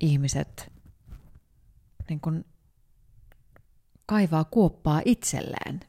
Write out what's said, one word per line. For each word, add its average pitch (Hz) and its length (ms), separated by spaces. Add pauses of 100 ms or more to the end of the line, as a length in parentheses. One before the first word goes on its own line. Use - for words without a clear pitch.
ihmiset 143 720 (1400)
niin 151 120
kun 160 240 (1600)
kaivaa 165 380
kuoppaa 156 600
itselleen. - 840